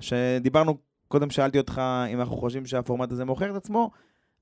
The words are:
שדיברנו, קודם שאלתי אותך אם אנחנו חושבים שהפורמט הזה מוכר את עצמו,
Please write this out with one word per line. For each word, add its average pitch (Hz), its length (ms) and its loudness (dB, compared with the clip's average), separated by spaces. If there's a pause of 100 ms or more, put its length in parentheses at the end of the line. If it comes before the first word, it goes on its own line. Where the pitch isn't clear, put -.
שדיברנו, 127 760 2 (320)
קודם 143 220 2
שאלתי 139 280 2
אותך 131 240 0 (300)
אם 123 80 -2
אנחנו 120 160 -4
חושבים 123 300 -4
שהפורמט 123 460 -2
הזה 127 120 -4
מוכר 135 260 -2
את 196 60 -8
עצמו, 214 340 -2 (520)